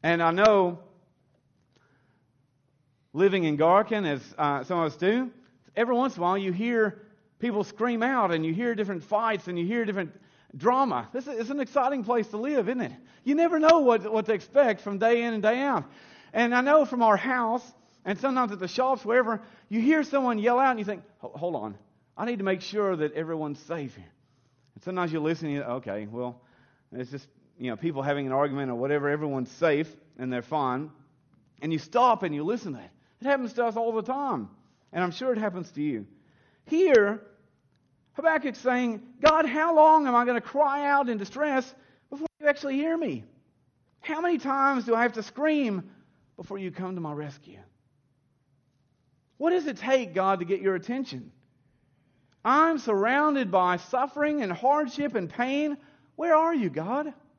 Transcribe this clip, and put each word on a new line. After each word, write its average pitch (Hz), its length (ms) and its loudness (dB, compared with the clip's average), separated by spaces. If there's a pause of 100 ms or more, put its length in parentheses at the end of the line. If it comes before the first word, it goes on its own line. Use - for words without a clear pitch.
And 170 200 2
I 165 100 4
know, 190 480 4 (2250)
living 185 320 2
in 151 120 0
Garkin, 196 500 4
as, 143 300 -4
uh, 143 280 0
some 175 160 -2
of 160 60 0
us 147 100 -6
do, 240 340 0 (460)
every 240 180 2
once 254 220 0
in 170 40 -8
a - 20 -2
while 180 140 2
you 190 160 -2
hear 220 540 0 (320)
people 214 260 -2
scream 226 380 -2
out 233 300 0
and 160 120 0
you 160 80 -2
hear 233 220 -2
different 196 300 -4
fights 214 440 -2
and 175 100 -6
you 170 60 -2
hear 226 200 -2
different 196 280 -6 (420)
drama. 214 580 0
This 254 140 -8
is, 269 120 -8
it's 226 120 -6
an 277 100 -4
exciting 262 440 0
place 226 240 0
to 214 80 -10
live, 240 320 -2
isn't 254 140 -4
it? 127 100 -6 (320)
You 277 100 0
never 339 240 2
know 320 200 8
what, 226 340 2
what 220 140 0
to 220 60 0
expect 226 480 2
from 202 180 -6
day 233 240 2
in 233 100 -2
and 214 100 -4
day 233 200 2
out. 247 220 0 (480)
And 233 220 2
I 247 60 4
know 285 240 6
from 247 180 -2
our 214 140 6
house 240 480 -2 (400)
and 190 140 -4
sometimes 254 340 0
at 202 60 -10
the 180 100 -6
shops, 254 360 0
wherever, 226 380 2 (260)
you 226 120 -2
hear 302 220 4
someone 254 360 0
yell 240 200 2
out 262 120 4
and 240 80 -2
you 214 60 -4
think, 190 180 -8 (160)
"Ho-, - 160 -14
hold 165 200 -6
on, 107 220 -8 (400)
I - 80 -6
need 240 140 -4
to 196 60 -4
make 190 180 0
sure 196 340 -2
that 151 160 -2
everyone's 156 480 -6
safe 151 340 -10
here." 87 180 -20 (600)
And - 80 -20
sometimes 180 300 -4
you 160 80 -2
listen 160 280 -2
and 143 80 -2
you, 143 60 -4
"Okay, 110 440 -6
well, 120 340 -8 (520)
it's 123 180 -10
just, 139 180 -14 (300)
you 127 100 -6
know, 113 80 -6
people 151 240 -4
having 143 260 -2
an 131 60 -4
argument 139 380 -2
or 120 40 -4
whatever, 139 360 -2
everyone's 143 400 -4
safe 156 440 0 (240)
and 127 140 -6
they're 123 80 -4
fine." 139 500 -4 (720)
And 156 120 -4
you 156 60 -2
stop 240 440 2
and 160 120 -4
you 147 80 -6
listen 196 300 -4
to 123 60 -10
that. - 120 -20 (300)
It 233 60 -8
happens 262 280 -2
to 240 120 -2
us 220 100 -4
all 226 160 -2
the 220 100 -4
time. 240 460 -6 (440)
And 180 120 -2
I'm 180 60 -2
sure 254 220 -4
it 220 60 0
happens 185 340 -6
to 147 100 -6
you. 117 240 -4 (580)
Here, 240 580 4 (920)
Habakkuk's 294 460 0
saying, 247 420 -2 (180)
"God, 311 240 6
how 311 320 0
long 311 300 8
am 254 80 0
I 240 100 6
gonna 240 160 0
cry 285 460 0
out 285 240 2
in 220 80 -2
distress 262 560 -4 (340)
before 285 180 -10 (140)
you 302 60 0
actually 285 300 0
hear 320 200 0
me? 254 280 -4 (760)
How 311 220 -6
many 349 160 0
times 269 480 0
do 233 80 2
I 226 80 2
have 240 100 0
to 226 100 -8
scream 269 680 -2 (460)
before 196 200 -12
you 190 140 -8
come 185 240 -10
to 175 80 -8
my 151 100 -8
rescue? 143 480 -14 (1800)
What 320 140 0
does 359 160 0
it 254 120 -6
take, 240 340 0
God, 190 280 0
to 175 40 -4
get 185 160 -2
your 190 140 0
attention? 233 580 -8 (1120)
I'm 311 320 4
surrounded 247 760 2
by 180 280 4
suffering 285 640 -2
and 190 100 -2
hardship 285 600 0
and 175 160 -4
pain. 277 480 -2 (380)
Where 320 200 2
are 330 180 4
you, 233 140 0
God? 220 460 -6 (240)